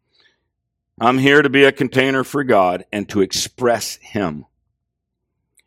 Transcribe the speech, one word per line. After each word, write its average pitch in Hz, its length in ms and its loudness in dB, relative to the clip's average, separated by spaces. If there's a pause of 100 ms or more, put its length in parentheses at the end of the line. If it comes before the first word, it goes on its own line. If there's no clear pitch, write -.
(1000)
I'm 123 200 0
here 139 240 6
to 143 80 -2
be 139 140 4
a 139 80 6
container 131 520 -2
for 143 180 -6
God 95 480 0
and 101 200 -8
to 104 100 -2
express - 760 -4
him. 78 500 -8 (1200)